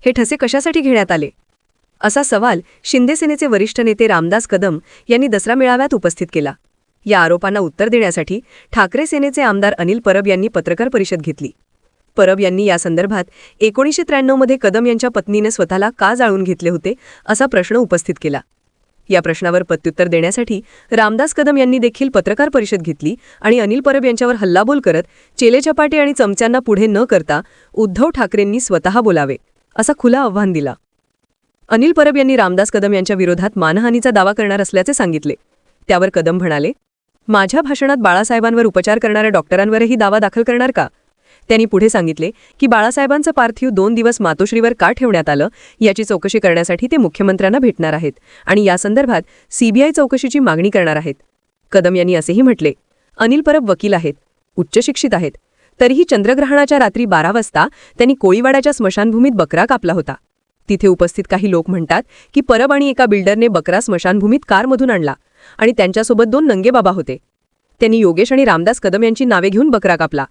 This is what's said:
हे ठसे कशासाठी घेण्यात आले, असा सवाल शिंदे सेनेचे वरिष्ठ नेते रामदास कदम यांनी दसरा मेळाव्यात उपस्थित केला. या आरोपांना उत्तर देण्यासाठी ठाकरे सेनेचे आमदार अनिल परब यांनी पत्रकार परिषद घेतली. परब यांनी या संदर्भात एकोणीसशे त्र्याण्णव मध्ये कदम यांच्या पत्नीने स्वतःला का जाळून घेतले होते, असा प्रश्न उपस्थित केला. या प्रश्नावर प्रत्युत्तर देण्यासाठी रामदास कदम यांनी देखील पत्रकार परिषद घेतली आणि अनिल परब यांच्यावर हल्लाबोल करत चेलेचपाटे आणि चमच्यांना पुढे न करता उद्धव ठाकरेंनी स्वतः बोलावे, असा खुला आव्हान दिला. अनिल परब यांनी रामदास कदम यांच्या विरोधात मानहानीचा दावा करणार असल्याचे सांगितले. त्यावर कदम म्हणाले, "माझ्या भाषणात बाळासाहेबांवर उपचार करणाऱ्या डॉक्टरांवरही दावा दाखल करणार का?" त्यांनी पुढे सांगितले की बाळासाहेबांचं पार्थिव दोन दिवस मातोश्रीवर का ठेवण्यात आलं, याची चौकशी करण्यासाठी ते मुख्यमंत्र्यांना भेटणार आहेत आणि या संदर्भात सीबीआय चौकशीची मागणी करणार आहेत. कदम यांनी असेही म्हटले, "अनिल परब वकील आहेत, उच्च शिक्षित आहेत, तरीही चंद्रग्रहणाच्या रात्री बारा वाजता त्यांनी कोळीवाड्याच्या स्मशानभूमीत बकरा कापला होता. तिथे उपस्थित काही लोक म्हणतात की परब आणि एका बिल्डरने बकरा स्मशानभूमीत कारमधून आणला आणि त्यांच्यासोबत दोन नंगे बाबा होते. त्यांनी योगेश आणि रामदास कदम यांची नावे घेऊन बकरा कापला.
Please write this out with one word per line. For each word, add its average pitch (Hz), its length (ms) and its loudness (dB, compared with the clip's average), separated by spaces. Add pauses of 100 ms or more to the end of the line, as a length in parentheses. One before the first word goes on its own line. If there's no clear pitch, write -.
हे 254 60 2
ठसे 240 240 -2
कशासाठी 277 460 -2
घेण्यात 233 300 0
आले, 156 180 -4 (720)
असा 247 220 0
सवाल 220 360 0 (240)
शिंदे 262 320 0
सेनेचे 302 320 -2
वरिष्ठ 214 340 -2
नेते 220 260 0
रामदास 190 400 0
कदम 180 320 -2 (300)
यांनी 247 180 2
दसरा 214 280 -2
मेळाव्यात 262 380 0
उपस्थित 180 400 -4
केला. 143 200 -4 (520)
या 202 140 2
आरोपांना 175 400 0
उत्तर 190 280 -2
देण्यासाठी 202 520 -2 (320)
ठाकरे 277 340 -2
सेनेचे 285 360 -2
आमदार 202 320 0
अनिल 185 260 -2
परब 196 280 0
यांनी 190 200 0
पत्रकार 196 420 -4
परिषद 190 320 -4
घेतली. 147 300 -8 (680)
परब 190 220 4
यांनी 196 260 0
या 175 140 0
संदर्भात 185 440 -2 (360)
एकोणीसशे 269 440 0
त्र्याण्णव 269 320 0
मध्ये 262 260 2
कदम 220 240 0
यांच्या 240 240 0
पत्नीने 208 420 -2
स्वतःला 190 460 -2
का 202 180 0
जाळून 214 280 0
घेतले 175 260 -4
होते, 180 240 -4 (320)
असा 220 200 0
प्रश्न 220 300 -2
उपस्थित 180 460 -2
केला. 143 200 -4 (680)
या 180 120 2
प्रश्नावर 170 420 -2
प्रत्युत्तर 170 440 -2
देण्यासाठी 190 540 -2 (300)
रामदास 220 420 0
कदम 294 240 0
यांनी 262 200 2
देखील 240 320 -2
पत्रकार 214 400 0
परिषद 214 320 -2
घेतली 156 340 -6 (260)
आणि 233 180 2
अनिल 214 200 0
परब 269 260 0
यांच्यावर 240 300 0
हल्लाबोल 208 440 0
करत 165 240 0 (340)
चेलेचपाटे 285 600 2
आणि 285 140 0
चमच्यांना 233 460 0
पुढे 214 280 0
न 208 180 0
करता 190 360 0 (320)
उद्धव 214 360 0
ठाकरेंनी 208 500 -2
स्वतः 190 420 -2
बोलावे, 156 340 0 (400)
असा 220 220 -2
खुला 247 220 2
आव्हान 208 320 -2
दिला. 143 220 -4 (960)
अनिल 247 220 2
परब 294 260 4
यांनी 269 180 2
रामदास 190 360 0
कदम 202 220 0
यांच्या 196 220 -2
विरोधात 180 400 0
मानहानीचा 226 560 0
दावा 202 220 2
करणार 202 280 -2
असल्याचे 190 320 -2
सांगितले. 160 400 -2 (540)
त्यावर 190 220 2
कदम 165 280 0
म्हणाले, 160 340 -2 (560)
"माझ्या 214 340 2
भाषणात 277 360 0
बाळासाहेबांवर 226 680 0
उपचार 208 340 0
करणाऱ्या 214 300 0
डॉक्टरांवरही 214 680 0
दावा 214 240 0
दाखल 208 240 -2
करणार 247 280 0
का?" 160 160 -2 (600)
त्यांनी 220 180 2
पुढे 214 240 2
सांगितले 165 420 -2 (280)
की 277 80 2
बाळासाहेबांचं 262 640 0
पार्थिव 254 380 0
दोन 202 240 0
दिवस 233 280 0
मातोश्रीवर 208 520 0
का 185 180 0
ठेवण्यात 196 380 -2
आलं, 147 180 0 (320)
याची 214 240 2
चौकशी 202 360 -2
करण्यासाठी 175 480 -2
ते 320 100 0
मुख्यमंत्र्यांना 196 600 0
भेटणार 170 340 0
आहेत 151 180 -4 (340)
आणि 202 180 2
या 180 140 2
संदर्भात 220 440 0 (280)
सीबीआय 247 420 2
चौकशीची 269 480 0
मागणी 185 300 0
करणार 175 260 0
आहेत. 151 200 -6 (560)
कदम 180 240 2
यांनी 180 200 2
असेही 170 260 0
म्हटले, 233 320 2 (440)
"अनिल 247 240 2
परब 294 280 2
वकील 202 240 0
आहेत, 165 200 -2 (420)
उच्च - 240 0
शिक्षित 254 340 -2
आहेत, 170 180 -2 (480)
तरीही 262 240 4
चंद्रग्रहणाच्या 277 760 2
रात्री 226 260 0
बारा 170 260 0
वाजता 226 360 -2 (300)
त्यांनी 247 160 4
कोळीवाड्याच्या 262 600 2
स्मशानभूमीत 220 580 0
बकरा 175 340 0
कापला 233 280 -2
होता. 151 200 -6 (560)
तिथे 196 180 0
उपस्थित 180 420 0
काही 196 220 -2
लोक 170 180 -2
म्हणतात 180 340 -2 (300)
की 277 80 2
परब 254 320 2
आणि 277 160 0
एका 262 160 0
बिल्डरने 208 420 2
बकरा 180 320 0
स्मशानभूमीत 202 680 0
कारमधून 254 420 0
आणला 165 240 -2 (440)
आणि 226 140 2
त्यांच्यासोबत 220 520 0
दोन 262 240 0
नंगे 202 220 2
बाबा 226 220 2
होते. 151 260 -6 (640)
त्यांनी 226 180 2
योगेश 196 360 2
आणि 269 120 4
रामदास 190 340 0
कदम 202 240 0
यांची 226 220 0
नावे 196 240 2
घेऊन 233 200 2
बकरा 202 260 2
कापला. 147 360 -4